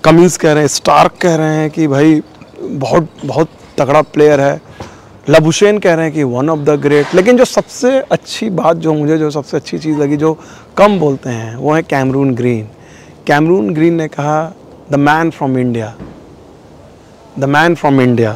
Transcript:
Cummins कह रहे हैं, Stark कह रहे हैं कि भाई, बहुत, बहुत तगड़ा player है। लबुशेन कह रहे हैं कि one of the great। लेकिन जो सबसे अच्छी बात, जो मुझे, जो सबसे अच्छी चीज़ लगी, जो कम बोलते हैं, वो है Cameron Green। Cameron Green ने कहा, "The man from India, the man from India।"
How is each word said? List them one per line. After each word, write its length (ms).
Cummins 320
कह 160
रहे 100
हैं, 60
Stark 520
कह 140
रहे 220
हैं 140
कि 160
भाई, 360
बहुत, 460
बहुत 240
तगड़ा 240
player 380
है। 220
लबुशेन 480
कह 160
रहे 100
हैं 100
कि 100
one 240
of 100
the 200
great। 360
लेकिन 220
जो 80
सबसे 560
अच्छी 500
बात, 260
जो 180
मुझे, 240
जो 120
सबसे 260
अच्छी 220
चीज़ 200
लगी, 180
जो 220
कम 220
बोलते 320
हैं, 260
वो 160
है 100
Cameron 520
Green। 320
Cameron 480
Green 200
ने 140
कहा, 460
"The 100
man 280
from 260
India, 320
the 140
man 300
from 220
India।" 300